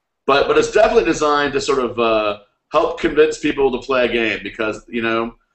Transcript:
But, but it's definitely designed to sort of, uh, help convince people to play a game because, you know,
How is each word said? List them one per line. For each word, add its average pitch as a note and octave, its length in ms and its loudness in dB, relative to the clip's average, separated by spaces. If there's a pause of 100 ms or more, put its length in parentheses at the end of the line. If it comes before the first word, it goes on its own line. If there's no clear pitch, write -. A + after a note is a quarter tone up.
(260)
But, C#3 220 2
but D3 100 2
it's - 140 2
definitely A3 320 4
designed D3 480 0
to C#3 80 -2
sort C3+ 200 -2
of, A#2 200 -4
uh, G#2+ 400 0 (320)
help E3 300 0
convince D#3 360 2
people C#3 360 0
to A#2+ 120 -6
play B2+ 200 2
a A2 60 0
game A2 320 -2
because, G#2 440 -8
you A#2 140 -6
know, A2+ 340 -2 (200)